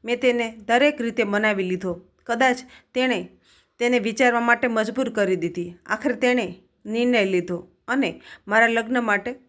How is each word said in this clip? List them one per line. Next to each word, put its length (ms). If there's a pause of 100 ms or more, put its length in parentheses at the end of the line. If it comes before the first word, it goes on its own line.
મેં 160
તેને 340 (120)
દરેક 340
રીતે 240
મનાવી 400
લીધો. 360 (260)
કદાચ 320 (360)
તેણે 340 (500)
તેને 200
વિચારવા 420
માટે 280
મજબૂર 420
કરી 260
દીધી. 380 (120)
આખરે 280
તેણે 480 (240)
નિર્ણય 380
લીધો 440 (200)
અને 320 (280)
મારા 180
લગ્ન 340
માટે 340 (140)